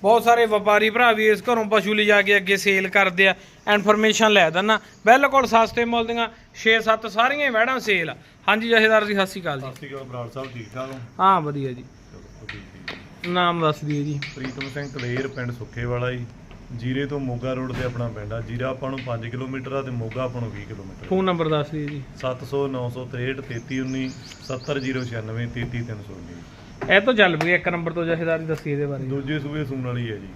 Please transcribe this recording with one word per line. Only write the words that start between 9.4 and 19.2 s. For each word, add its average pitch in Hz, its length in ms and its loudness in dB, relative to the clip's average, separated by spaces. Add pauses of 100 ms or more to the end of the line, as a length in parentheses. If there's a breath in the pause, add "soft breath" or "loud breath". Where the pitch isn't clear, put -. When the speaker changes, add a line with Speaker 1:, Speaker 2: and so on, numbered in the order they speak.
Speaker 1:
ਅਕਾਲ 151 180 -4
ਜੀ। 135 60 -10
Speaker 2:
ਸਤਿ 131 120 -12
ਸ਼੍ਰੀ 143 120 -14
ਅਕਾਲ 135 140 -12
ਬਰਾੜ 123 260 -10
ਸਾਹਿਬ, 131 240 -10
ਠੀਕ 113 200 -12
ਠਾਕ 131 180 -8
ਹੋ? 131 80 -12 (200)
Speaker 1:
ਹਾਂ, 185 220 6
ਵਧੀਆ 143 300 -4
ਜੀ। 123 100 -12
Speaker 2:
ਚਲੋ, - 400 -20 (200)
ਵਧੀਆ 104 200 -14
ਜੀ। 92 720 -14
Speaker 1:
ਨਾਮ 175 300 2
ਦੱਸ 151 220 0
ਦਈਏ 147 200 -2
ਜੀ। 143 160 -4 (160)
Speaker 2:
ਪ੍ਰੀਤਮ 135 340 -8
ਸਿੰਘ 143 240 -8
ਕਲੇਰ, 127 340 -4
ਪਿੰਡ 127 240 -8
ਸੁੱਖੇ 120 340 -10
ਵਾਲਾ 123 260 -2
ਜੀ। 123 140 -6 (520)
ਜੀਰੇ 127 280 -2
ਤੋਂ 143 140 -4
ਮੋਗਾ 127 340 -4
ਰੋਡ 127 200 -6
ਤੇ 127 100 -4
ਆਪਣਾ 120 260 -4
ਪਿੰਡ 104 240 -10
ਆ। 117 80 -6
ਜੀਰਾ 120 280 -6
ਆਪਾਂ 131 200 -6
ਨੂੰ 135 100 -6
ਪੰਜ 120 280 -6